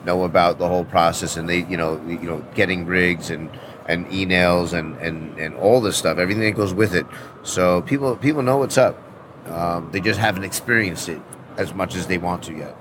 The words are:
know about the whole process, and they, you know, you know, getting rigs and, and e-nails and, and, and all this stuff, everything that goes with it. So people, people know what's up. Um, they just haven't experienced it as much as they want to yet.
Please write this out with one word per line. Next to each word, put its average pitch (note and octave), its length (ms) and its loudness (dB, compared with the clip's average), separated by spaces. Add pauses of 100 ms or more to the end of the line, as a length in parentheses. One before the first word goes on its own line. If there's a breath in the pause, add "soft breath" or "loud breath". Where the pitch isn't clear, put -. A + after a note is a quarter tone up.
know F2+ 200 2
about F2 340 4
the F2 100 0
whole F2+ 160 2
process, E2+ 540 2
and E2 100 -6
they, F2 160 0
you F2 140 -6
know, D#2+ 280 -2
you E2+ 120 -6
know, E2 260 -6 (100)
getting F#2 300 0
rigs F2 460 2
and, D#2 200 -6 (360 loud breath)
and E2+ 260 0
e-nails F2+ 600 2
and, D#2+ 260 -4
and, D#2+ 400 -6
and D#2 180 -6
all G#2+ 240 6
this G#2 160 0
stuff, D#2+ 220 0
everything G#2 260 0
that G#2+ 80 2
goes G2 200 0
with G2+ 220 2
it. D#2+ 100 2 (380 loud breath)
So F2+ 400 2
people, C#3 320 0
people C#3 280 0
know C3 160 4
what's C3 200 2
up. A#2+ 180 6 (520)
Um, E2+ 420 -4
they F#2+ 100 -4
just G2+ 200 0
haven't G2+ 240 0
experienced G2 640 -2
it D#2+ 120 -6 (360)
as F#2 180 -4
much F#2 220 -4
as F2+ 100 -4
they F#2 100 0
want F2 280 -4
to E2 100 -12
yet. D2 260 -12